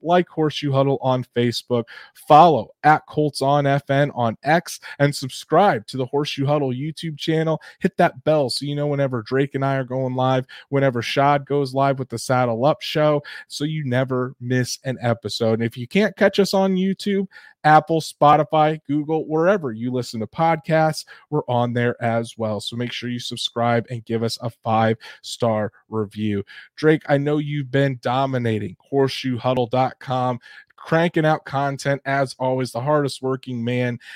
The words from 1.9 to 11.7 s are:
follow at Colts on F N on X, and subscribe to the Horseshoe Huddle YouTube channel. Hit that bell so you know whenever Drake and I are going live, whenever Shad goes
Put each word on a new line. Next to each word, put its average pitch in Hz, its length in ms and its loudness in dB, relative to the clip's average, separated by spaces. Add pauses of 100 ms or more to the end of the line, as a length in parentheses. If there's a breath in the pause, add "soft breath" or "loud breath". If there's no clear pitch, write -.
follow 151 440 8 (120)
at 147 240 4
Colts 151 360 -2
on 143 240 2
F 139 240 0
N 143 220 2
on 117 300 -2
X, 160 380 0 (180 loud breath)
and 143 160 4
subscribe 156 760 0
to 131 100 -8
the 131 80 -2
Horseshoe 143 400 -2
Huddle 143 240 0
YouTube 151 480 -8
channel. 160 420 -2 (200 loud breath)
Hit - 180 -2
that 160 260 0
bell 151 240 2
so - 160 -6
you 143 100 -4
know 147 120 -2
whenever 139 340 -2
Drake 135 340 -2
and 135 80 -2
I 139 120 0
are 135 100 -2
going 127 300 -4
live, 131 320 2 (240 loud breath)
whenever 135 320 2
Shad 143 420 2
goes 139 300 -2